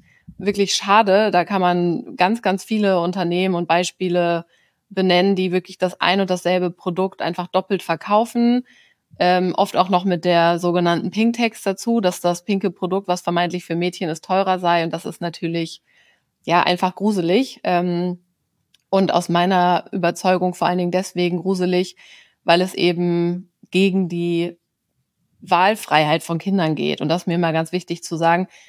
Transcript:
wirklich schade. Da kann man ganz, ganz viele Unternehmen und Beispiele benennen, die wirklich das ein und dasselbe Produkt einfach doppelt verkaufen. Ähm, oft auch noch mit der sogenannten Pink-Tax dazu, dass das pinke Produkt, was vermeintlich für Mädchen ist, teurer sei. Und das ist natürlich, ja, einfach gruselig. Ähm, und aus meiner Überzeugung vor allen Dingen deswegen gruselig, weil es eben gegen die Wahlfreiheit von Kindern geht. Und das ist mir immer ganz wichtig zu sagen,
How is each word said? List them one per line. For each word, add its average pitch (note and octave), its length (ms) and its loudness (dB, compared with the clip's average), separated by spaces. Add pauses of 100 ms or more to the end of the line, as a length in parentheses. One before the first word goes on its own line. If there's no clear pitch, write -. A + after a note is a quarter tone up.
(380)
wirklich G3+ 360 0
schade. G3+ 560 2
Da F3+ 140 2
kann G3 180 -2
man F3 540 0
ganz, G#3+ 260 0
ganz F#3+ 220 -2
viele G3+ 360 0
Unternehmen F3+ 540 0
und E3+ 140 -2
Beispiele E3+ 800 0 (440)
benennen, F#3+ 460 2
die F#3 160 -2
wirklich F#3 260 -4
das F3+ 220 -2
ein F#3+ 200 2
und F#3+ 100 -2
dasselbe F3+ 400 0
Produkt F#3 520 -4
einfach F3 260 -6
doppelt F#3+ 340 -2
verkaufen. A#3 840 0 (520)
Ähm, F3+ 380 2
oft - 200 0
auch F3+ 140 0
noch F3+ 140 2
mit F3 200 0
der E3+ 340 4
sogenannten F3 520 0
Pink-Tax A3+ 520 -2
dazu, A#3 380 -2
dass F3+ 200 -2
das F3 240 -2
pinke F#3+ 260 -2
Produkt, F#3+ 380 -4
was F3+ 120 -2
vermeintlich F3 440 -2
für E3 120 -4
Mädchen F3 320 -2
ist, D#3+ 160 -8
teurer F#3+ 340 0
sei. E3+ 260 2
Und E3 80 -4
das E3 120 -8
ist - 160 -10
natürlich, E3 600 -6 (640)
ja, E3 180 2
einfach F3+ 340 0
gruselig. G3+ 680 0
Ähm, F3+ 560 -2 (680)
und F#3+ 240 2
aus F3 140 0
meiner F3+ 640 2
Überzeugung F3+ 600 0
vor E3+ 140 0
allen F3+ 100 0
Dingen F3 140 -2
deswegen F3+ 460 -2
gruselig, F3+ 580 -2 (480)
weil E3+ 180 4
es F#3 120 -4
eben F3 800 0 (180)
gegen F#3+ 380 2
die E3+ 500 -4 (800)
Wahlfreiheit E3+ 800 2
von E3+ 160 -4
Kindern E3+ 360 0
geht. D3 260 -2
Und D#3+ 80 -2
das E3+ 140 0
ist - 40 -10
mir F3 80 -2
immer E3+ 180 0
ganz D#3+ 200 -2
wichtig F3 320 -6
zu E3+ 120 -8
sagen, E3+ 320 2 (200)